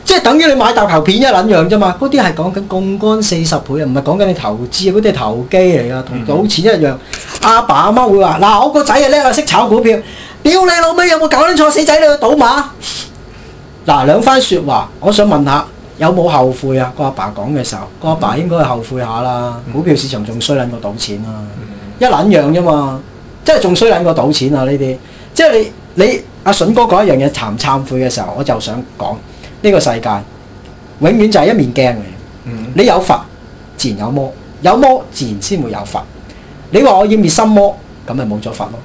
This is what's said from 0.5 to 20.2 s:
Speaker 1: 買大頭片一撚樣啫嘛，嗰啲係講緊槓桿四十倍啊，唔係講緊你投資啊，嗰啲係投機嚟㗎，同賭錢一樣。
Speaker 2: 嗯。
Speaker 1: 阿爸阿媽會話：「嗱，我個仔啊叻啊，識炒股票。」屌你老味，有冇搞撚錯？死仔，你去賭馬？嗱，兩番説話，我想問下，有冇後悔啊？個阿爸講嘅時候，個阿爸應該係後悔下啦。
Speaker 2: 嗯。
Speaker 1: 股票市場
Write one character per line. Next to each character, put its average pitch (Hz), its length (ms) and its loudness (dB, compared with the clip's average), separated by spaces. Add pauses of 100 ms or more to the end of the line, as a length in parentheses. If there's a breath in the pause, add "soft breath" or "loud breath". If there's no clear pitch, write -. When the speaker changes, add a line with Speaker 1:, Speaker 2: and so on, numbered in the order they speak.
Speaker 1:
買 240 180 2
大 214 120 2
頭 165 160 2
片 190 160 0
一 262 80 2
撚 214 220 2
樣 165 240 2
啫 214 80 2
嘛， 185 200 0
嗰 269 100 -2
啲 277 120 2
係 175 140 0
講 170 180 -4
緊 196 160 -6
槓 196 300 -4
桿 214 240 0
四 180 220 -2
十 160 100 0
倍 143 260 -4
啊， 147 60 -4
唔 127 80 -2
係 139 80 -2
講 156 180 -2
緊 196 60 2
你 180 80 0
投 110 240 -6 (120)
資 185 200 -2
啊， - 60 -2
嗰 214 40 4
啲 - 20 -4
係 214 100 2
投 170 360 -4
機 190 80 -2
嚟 156 380 2
㗎， 131 80 -6 (240)
同 - 0 - (180)
賭 208 40 0
錢 180 160 -2
一 190 200 2
樣。 139 60 2
Speaker 2:
嗯。 131 80 -8 (440 loud breath)
Speaker 1:
阿 226 200 4
爸 139 140 0
阿 180 160 2
媽 254 160 2
會 196 140 4
話： 160 200 0
「嗱， 202 240 4
我 302 60 -2
個 285 120 2
仔 - 100 0
啊 277 140 4
叻 294 140 4
啊， 254 100 2
識 302 120 0
炒 214 220 0
股 214 140 2
票。」 226 160 2 (460 loud breath)
屌 302 100 4 (120)
你 359 60 4 (120)
老 330 100 2
味， 359 160 2
有 330 100 4
冇 311 100 2
搞 285 180 2
撚 359 100 2
錯？ 302 140 4
死 302 140 0
仔， 302 140 4
你 320 60 4
去 294 160 6
賭 247 160 2
馬？ 269 260 2 (1200 loud breath)
嗱， 139 200 2
兩 175 140 4
番 262 200 4
説 175 260 0
話， 123 240 -2 (100)
我 196 100 2
想 208 160 4
問 147 180 2
下， 139 200 0 (340)
有 160 100 0
冇 175 200 0
後 131 240 2
悔 131 260 -4
啊？ 127 180 -4
個 147 80 -4
阿 131 60 -2
爸 104 240 -8
講 110 180 -8
嘅 131 120 -4
時 - 120 -8
候， 98 60 -10 (200)
個 160 60 -4
阿 160 80 0
爸 117 200 -2
應 175 120 -4
該 170 80 -2
係 156 80 0
後 123 140 -2
悔 127 220 -8
下 113 220 -6
啦。 123 440 -6
Speaker 2:
嗯。 120 60 -12
Speaker 1:
股 147 100 -4
票 170 120 2
市 131 140 -4
場 113 160 -6